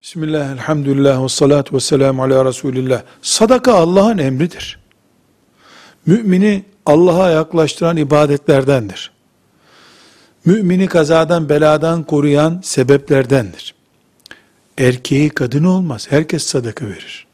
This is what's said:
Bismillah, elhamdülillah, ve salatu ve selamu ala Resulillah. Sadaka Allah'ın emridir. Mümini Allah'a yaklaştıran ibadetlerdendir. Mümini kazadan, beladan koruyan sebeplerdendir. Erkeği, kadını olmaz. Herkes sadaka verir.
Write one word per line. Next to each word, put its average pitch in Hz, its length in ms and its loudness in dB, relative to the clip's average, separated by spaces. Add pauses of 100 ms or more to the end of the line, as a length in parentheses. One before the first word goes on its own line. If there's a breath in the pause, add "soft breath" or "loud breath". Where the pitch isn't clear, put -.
Bismillah, 151 480 -6
elhamdülillah, 139 720 0
ve 131 60 -4
salatu 143 460 0
ve 131 40 0
selamu 135 440 0
ala 131 220 2
Resulillah. 127 560 -4 (200 soft breath)
Sadaka 247 520 2
Allah'ın 196 440 2
emridir. 135 640 -4 (1300 soft breath)
Mümini 196 600 0 (200)
Allah'a 175 440 4
yaklaştıran 160 680 0
ibadetlerdendir. 139 1120 0 (1300 soft breath)
Mümini 185 420 2
kazadan, 160 640 0
beladan 151 540 0
koruyan 151 600 0
sebeplerdendir. 135 1120 0 (1000 loud breath)
Erkeği, 135 520 0
kadını 143 400 -2
olmaz. 180 400 -4
Herkes 156 340 -2
sadaka 117 420 -6
verir. - 480 -16